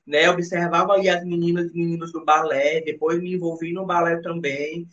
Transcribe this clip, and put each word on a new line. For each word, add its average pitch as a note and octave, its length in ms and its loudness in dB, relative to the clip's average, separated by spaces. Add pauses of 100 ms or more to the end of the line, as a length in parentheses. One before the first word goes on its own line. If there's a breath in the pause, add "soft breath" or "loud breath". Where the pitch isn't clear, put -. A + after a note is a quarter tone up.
né, D#3 240 4
observava F3 640 0
ali F#3+ 160 4
as F3 120 2
meninas E3+ 480 0
e E3+ 60 -12
meninos E3 340 -2
do - 140 -10
balé, D3+ 560 2
depois D#3+ 400 -2
me F3+ 140 -4
envolvi E3 400 -4
no F#3+ 100 -6
balé F3 380 0
também. E3 720 -6